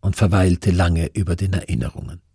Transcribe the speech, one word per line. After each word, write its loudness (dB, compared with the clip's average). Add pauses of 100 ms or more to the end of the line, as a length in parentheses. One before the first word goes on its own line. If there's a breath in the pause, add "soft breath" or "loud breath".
und -2
verweilte 2
lange 2
über -2
den -2
Erinnerungen. -6 (140)